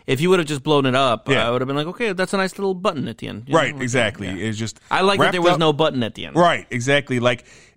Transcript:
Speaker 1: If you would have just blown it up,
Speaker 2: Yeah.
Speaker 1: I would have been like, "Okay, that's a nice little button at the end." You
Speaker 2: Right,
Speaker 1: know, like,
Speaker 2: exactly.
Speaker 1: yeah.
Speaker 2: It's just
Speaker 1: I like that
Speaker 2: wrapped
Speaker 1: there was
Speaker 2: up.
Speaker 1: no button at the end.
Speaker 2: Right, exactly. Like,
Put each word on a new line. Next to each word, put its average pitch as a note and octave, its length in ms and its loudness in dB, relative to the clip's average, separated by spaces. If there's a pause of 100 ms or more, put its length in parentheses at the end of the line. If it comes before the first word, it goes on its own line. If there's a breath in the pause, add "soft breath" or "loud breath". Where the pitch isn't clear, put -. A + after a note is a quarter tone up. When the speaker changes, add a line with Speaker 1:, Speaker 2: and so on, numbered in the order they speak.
Speaker 1:
If C3 160 0
you F3+ 80 2
would F#3 100 4
have D#3+ 80 0
just C#3+ 140 -6
blown D3 240 2
it B2+ 80 2
up, B2+ 360 2
Speaker 2:
Yeah. A#2 180 2
Speaker 1:
I A#2 40 0
would B2 100 0
have B2+ 60 -4
been C#3 100 -4
like, D3+ 100 -4
"Okay, G#3 260 -4
that's F#3 200 -4
a G3+ 40 0
nice F#3+ 220 -2
little G3 160 -2
button F3 320 -4
at A2+ 100 -10
the A#2 100 -10
end." G#2 200 -12
You C#3 80 2
Speaker 2:
Right, D3 160 4
Speaker 1:
know, D3+ 60 -8
like, B2+ 60 -6
Speaker 2:
exactly. A2+ 440 -2
Speaker 1:
yeah. F#2+ 80 -6
Speaker 2:
It's G#2 220 -4
just A2 220 -8 (120)
Speaker 1:
I E3 100 2
like G3 180 2
that D3 40 4
Speaker 2:
wrapped F#3 80 2
Speaker 1:
there F3+ 100 -2
was F3 120 4
Speaker 2:
up. D#3+ 60 0
Speaker 1:
no D#3 140 4
button C#3 300 0
at G#2 100 -6
the F2+ 120 -12
end. D2 100 -8
Speaker 2:
Right, D#3 340 2
exactly. C3 500 -2
Like, B2 260 0 (320 soft breath)